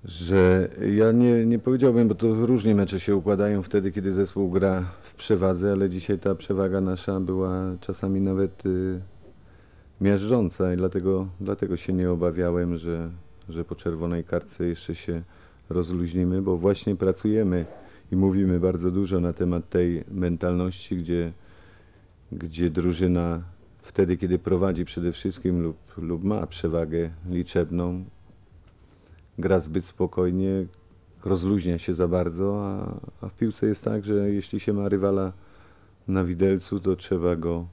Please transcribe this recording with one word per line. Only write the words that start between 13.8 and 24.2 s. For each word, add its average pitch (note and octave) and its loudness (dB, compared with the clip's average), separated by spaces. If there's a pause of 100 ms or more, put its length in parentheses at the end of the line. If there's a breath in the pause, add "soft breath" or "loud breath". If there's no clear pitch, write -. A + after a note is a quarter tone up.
kartce - -6
jeszcze E2+ -4
się E2+ -6 (480 soft breath)
rozluźnimy, F2+ 0
bo F#2 0
właśnie G2 2
pracujemy F#2+ 0 (460 loud breath)
i F#2+ -2
mówimy F#2+ 4
bardzo F2+ 0
dużo F#2+ 0
na F2 0
temat F2 -2
tej F2 0
mentalności, F2+ -2
gdzie, E2+ -2 (1000 soft breath)
gdzie E2 -2
drużyna E2+ 0 (400)
wtedy, F2+ 0
kiedy F2+ 0